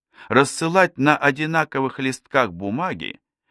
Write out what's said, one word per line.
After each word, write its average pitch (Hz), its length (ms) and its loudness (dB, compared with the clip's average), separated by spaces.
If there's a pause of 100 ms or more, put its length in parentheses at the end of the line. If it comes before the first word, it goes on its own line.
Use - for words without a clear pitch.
(280)
Рассылать 165 720 2
на 143 180 4
одинаковых 143 840 -2
листках 131 520 -2
бумаги, 101 680 -6 (300)